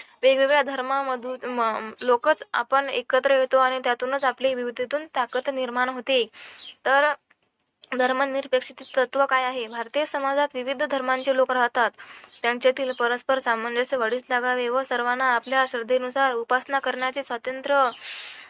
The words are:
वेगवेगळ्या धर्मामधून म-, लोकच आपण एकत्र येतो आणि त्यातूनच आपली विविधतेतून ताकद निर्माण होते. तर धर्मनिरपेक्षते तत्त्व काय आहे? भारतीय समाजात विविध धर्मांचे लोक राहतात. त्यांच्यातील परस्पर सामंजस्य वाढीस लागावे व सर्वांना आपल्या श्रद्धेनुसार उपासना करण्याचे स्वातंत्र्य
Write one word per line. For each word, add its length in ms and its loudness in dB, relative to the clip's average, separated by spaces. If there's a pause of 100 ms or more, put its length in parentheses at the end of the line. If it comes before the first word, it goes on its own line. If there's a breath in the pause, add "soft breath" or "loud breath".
(220 loud breath)
वेगवेगळ्या 400 6
धर्मामधून 840 -4
म-, 460 -2 (100)
लोकच 420 2 (100)
आपण 360 2
एकत्र 420 2
येतो 260 4
आणि 220 2
त्यातूनच 440 -2
आपली 300 0
विविधतेतून 520 -4
ताकद 440 -4
निर्माण 400 -2
होते. 380 0 (580 loud breath)
तर 280 4 (840)
धर्मनिरपेक्षते 1000 -2
तत्त्व 280 2
काय 180 2
आहे? 240 -4
भारतीय 380 -2
समाजात 480 0
विविध 300 -2
धर्मांचे 520 0
लोक 160 4
राहतात. 400 2 (500 loud breath)
त्यांच्यातील 580 0
परस्पर 400 0
सामंजस्य 580 -2
वाढीस 320 -2
लागावे 380 0
व 160 0
सर्वांना 420 -2
आपल्या 440 2
श्रद्धेनुसार 640 0
उपासना 460 0
करण्याचे 440 -4
स्वातंत्र्य 640 0 (600 loud breath)